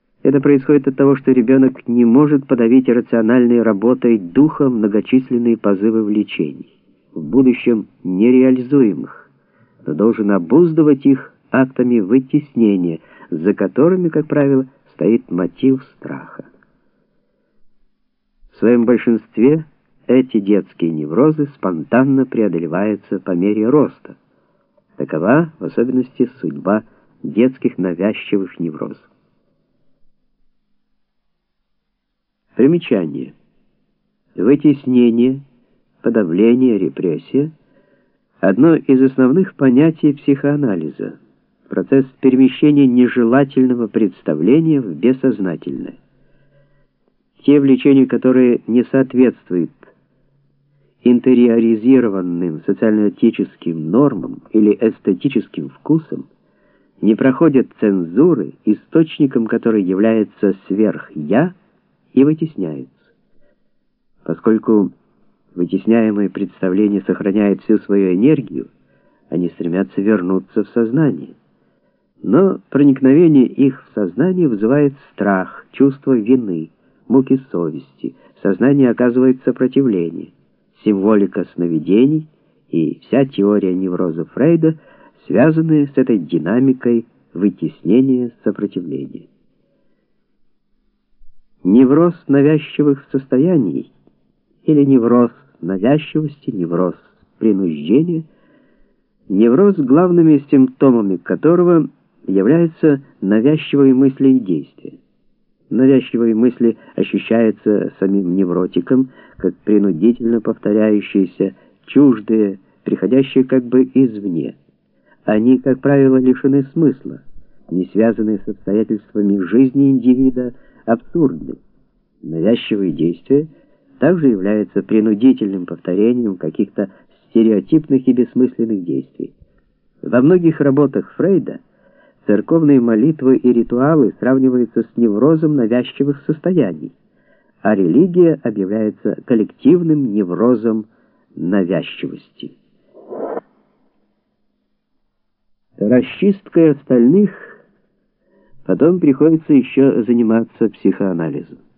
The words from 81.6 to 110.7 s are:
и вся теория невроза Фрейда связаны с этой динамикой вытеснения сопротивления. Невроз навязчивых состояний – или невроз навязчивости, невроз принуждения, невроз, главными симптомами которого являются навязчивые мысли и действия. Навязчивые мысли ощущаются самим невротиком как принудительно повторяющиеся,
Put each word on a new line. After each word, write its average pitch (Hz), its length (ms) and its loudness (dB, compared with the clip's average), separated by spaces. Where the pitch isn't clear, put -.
и 80 320 -4
вся 135 220 -2
теория 101 480 0
невроза 87 520 -4
Фрейда 160 540 0
связаны 156 600 0
с 139 100 -10
этой 131 220 0
динамикой 117 880 -2
вытеснения 117 1000 -2
сопротивления. 87 840 -8
Невроз 135 520 4
навязчивых 143 840 0
состояний – 135 800 -2
или 151 180 2
невроз 120 480 2
навязчивости, 139 880 -4
невроз 87 440 -4
принуждения, 104 840 -2
невроз, 120 480 2
главными 160 760 4
симптомами 127 680 2
которого 170 720 0
являются 143 760 0
навязчивые 135 720 2
мысли 135 360 2
и 131 100 4
действия. 92 560 -8
Навязчивые 120 680 0
мысли 117 440 0
ощущаются 107 1040 -2
самим 95 360 -2
невротиком 92 760 -2
как 92 200 -4
принудительно 107 840 0
повторяющиеся, 104 1160 -2